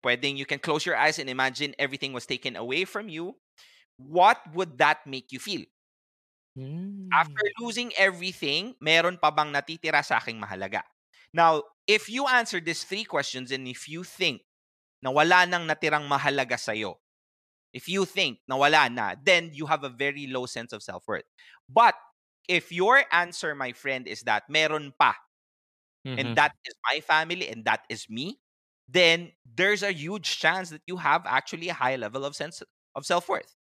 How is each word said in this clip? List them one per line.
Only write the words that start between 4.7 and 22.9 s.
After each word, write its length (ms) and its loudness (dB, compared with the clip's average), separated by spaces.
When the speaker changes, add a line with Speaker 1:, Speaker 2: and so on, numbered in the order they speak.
Speaker 1:
that 280 4
make 240 -12
you 80 -14
feel? 260 -8
Speaker 2:
Mm. 560 -8
Speaker 1:
After 300 0
losing 380 -6
everything, 840 0
meron 400 4
pa 80 4
bang 240 0
natitira 520 0
sa 120 0
aking 240 -6
mahalaga? 400 -6
Now, 300 4
if 240 2
you 180 -4
answer 340 2
these 220 -6
three 200 -8
questions 480 -4
and 160 -6
if 220 -14
you 140 -10
think 380 -4
na 80 -2
wala 340 6
nang 220 -2
natirang 420 0
mahalaga 500 0
sa'yo, 380 -6
if 160 -14
you 160 0
think 420 -4
na 100 -2
wala 320 6
na, 300 -4
then 340 4
you 140 -10
have 160 0
a 100 -8
very 340 -6
low 200 -4
sense 260 -10
of 100 -14
self-worth. 420 -8
But 260 6
if 240 0
your 400 4